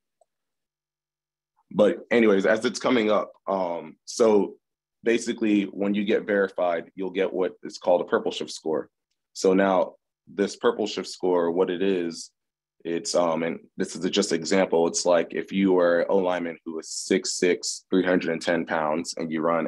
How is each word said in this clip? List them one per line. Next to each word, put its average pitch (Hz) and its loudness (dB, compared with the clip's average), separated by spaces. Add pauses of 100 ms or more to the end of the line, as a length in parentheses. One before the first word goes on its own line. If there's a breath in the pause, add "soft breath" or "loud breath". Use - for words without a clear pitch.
(1700)
But 98 2
anyways, 107 4
as 110 2
it's 113 -2
coming 120 2
up, 98 0 (140)
um, 87 -4 (100)
so 107 2 (480)
basically 113 0
when 101 -4
you 104 -2
get 98 -2
verified, 90 -2
you'll 92 -8
get 92 -2
what 90 -2
is 78 -12
called 87 2
a 82 -4
Purple - -2
Shift - -10
score. 78 -6 (460)
So 95 2
now 95 2 (300)
this 101 -4
Purple 117 0
Shift 95 -6
score, 87 0
what 90 0
it 87 -4
is, 87 -2 (540)
it's, 82 -6
um, 82 0
and 82 -4 (180)
this 92 -6
is 85 -2
just 98 0
an 87 0
example. 85 2
It's - -2
like 87 2
if 82 -8
you 95 4
are 87 4
an - 0
O 98 2
lineman 87 -2
who 80 -8
is 78 -12
six - -2
six, - 0
three 92 2
hundred 90 2
and 80 -4
ten 82 0
pounds, 80 -2
and 82 -6
you 80 -4
run 80 0